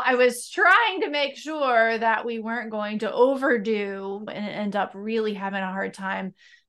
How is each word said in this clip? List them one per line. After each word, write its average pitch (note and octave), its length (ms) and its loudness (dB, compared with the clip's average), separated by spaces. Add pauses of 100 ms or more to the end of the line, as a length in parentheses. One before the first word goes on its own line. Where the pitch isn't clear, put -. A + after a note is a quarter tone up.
I B3+ 120 2
was B3 340 2
trying G4 500 4
to D#4 80 0
make C#4+ 300 -2
sure A#3+ 580 2
that A3 300 0
we A#3 140 -6
weren't A3+ 300 -8
going G#3+ 280 -4
to G#3+ 120 -4
overdo G#3+ 1200 0
and G#3 160 -6
end G#3 300 -4
up G3 180 -2
really G#3+ 380 -2
having G3 300 -6
a F#3 100 -4
hard F#3+ 220 -6
time F#3+ 400 -8 (340)